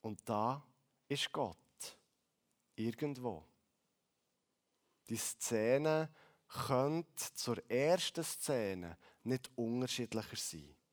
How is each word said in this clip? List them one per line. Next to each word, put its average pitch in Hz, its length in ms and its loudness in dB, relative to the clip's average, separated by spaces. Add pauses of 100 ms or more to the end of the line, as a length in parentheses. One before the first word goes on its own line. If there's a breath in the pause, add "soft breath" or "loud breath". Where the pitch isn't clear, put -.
Und 107 260 -6
da 117 340 2 (460)
ist - 240 -2
Gott, 113 240 0 (1160)
irgendwo. 117 680 -4 (1600)
Die 110 80 -4
Szene 139 920 2 (580 loud breath)
könnte 143 680 0
zur - 360 -4
ersten 160 540 2
Szene 95 760 -2 (240 loud breath)
nicht 127 340 -2
unterschiedlicher 117 800 -2
sein. 73 380 -8 (180)